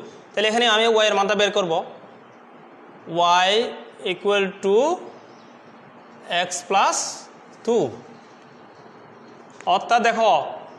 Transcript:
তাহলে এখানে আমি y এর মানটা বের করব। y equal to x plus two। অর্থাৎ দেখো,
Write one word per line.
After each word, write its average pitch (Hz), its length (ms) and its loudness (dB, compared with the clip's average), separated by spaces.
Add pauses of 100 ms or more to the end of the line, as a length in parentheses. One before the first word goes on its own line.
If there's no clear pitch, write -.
(340)
তাহলে 208 140 0
এখানে 240 200 0
আমি 220 200 2
y 220 140 4
এর 214 120 2
মানটা 202 220 0
বের 202 160 2
করব। 185 320 -2 (1600)
y - 20 2 (560)
equal 196 400 0 (200)
to 254 300 2 (1500)
x 180 40 -8 (200)
plus 247 280 2 (720)
two। 214 200 2 (1800)
অর্থাৎ 190 360 2
দেখো, 208 500 2 (280)